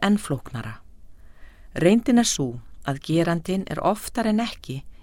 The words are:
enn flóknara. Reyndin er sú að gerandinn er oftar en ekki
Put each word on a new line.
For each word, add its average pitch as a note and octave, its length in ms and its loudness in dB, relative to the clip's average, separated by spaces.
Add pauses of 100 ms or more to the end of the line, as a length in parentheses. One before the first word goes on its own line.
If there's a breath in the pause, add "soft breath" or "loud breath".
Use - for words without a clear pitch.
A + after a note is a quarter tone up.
enn G3+ 160 4
flóknara. A2+ 560 -6 (960 soft breath)
Reyndin A#3 480 6
er A#3 80 0
sú C3 220 -2 (340)
að C#3 160 -2
gerandinn E3+ 640 0
er - 160 -6
oftar G#3+ 480 0
en G#3+ 120 4
ekki C3+ 380 -8 (220 soft breath)